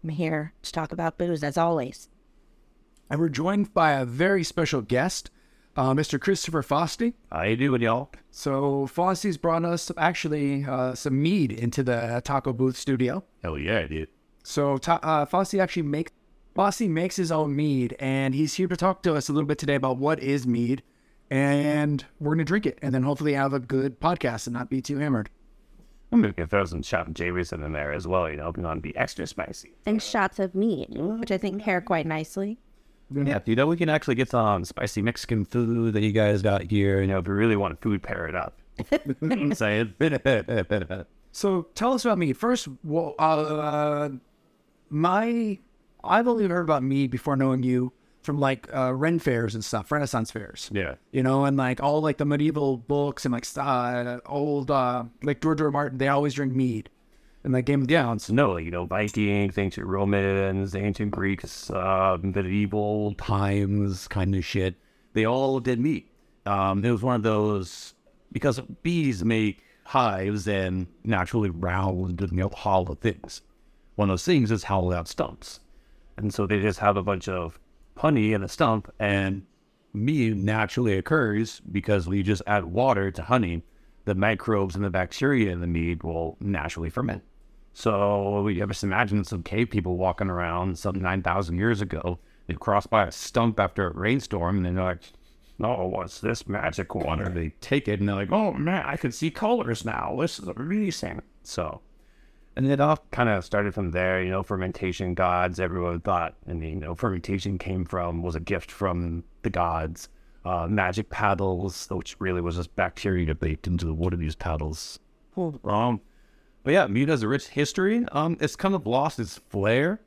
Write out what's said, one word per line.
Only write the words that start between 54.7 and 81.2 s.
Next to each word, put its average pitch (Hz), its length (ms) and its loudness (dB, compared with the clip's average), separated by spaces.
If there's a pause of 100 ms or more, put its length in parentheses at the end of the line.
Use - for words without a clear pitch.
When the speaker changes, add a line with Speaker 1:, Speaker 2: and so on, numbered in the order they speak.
Speaker 2:
uh, 123 340 2 (180)
like, 147 180 0
George 156 200 2
R. 151 60 4
R. 143 40 2
Martin, 143 260 -2
they 135 120 2
always 143 240 2
drink 135 200 -2
mead. 123 360 0 (540)
And, 131 100 0
like, 127 120 2
Game 139 180 4
of 127 80 2
Speaker 3:
Yeah, 160 120 6
Speaker 2:
Thrones. 117 260 -2
Speaker 3:
no, 117 240 4
like, 82 120 -4
you 85 60 -6
know, 87 140 -2
Vikings, 101 720 2
ancient 98 300 -2
Romans, 98 880 2
ancient 101 360 -2
Greeks, - 580 -4
uh, 95 520 2
medieval 104 920 0
times 101 960 0
kind 98 260 0
of 90 80 0
shit. 92 320 -2 (380)
They 110 120 2
all 135 360 2
did 120 180 0
mead. 139 300 0 (360)
Um, 98 380 2
it 120 80 4
was 107 120 0
one 127 120 2
of 110 80 0
those, 107 720 0 (400)
because 123 260 0 (240)
bees 147 400 0
make 110 400 2 (220)
hives 101 640 0
and 92 380 0 (180)
naturally 104 440 2
round 90 720 -2
and, 95 120 -2
you 90 80 0
know, 95 100 2
hollow 92 460 0
things. - 460 -4 (540)
One 101 140 2
of 92 40 4
those 90 120 -2
things 135 260 4
is 107 140 0
hollowed 90 300 0
out 85 120 -6
stumps. - 540 -8 (560)
And 104 160 -2
so 101 120 0
they 101 140 2
just 98 200 0
have 101 180 4
a 98 60 -2
bunch 95 260 -2
of 87 280 -6 (380)
honey 117 380 2
in 98 100 0
a 95 40 -6
stump, 113 520 0
and 98 440 0 (500)
mead 113 440 0
naturally 107 600 2
occurs 110 640 0 (100)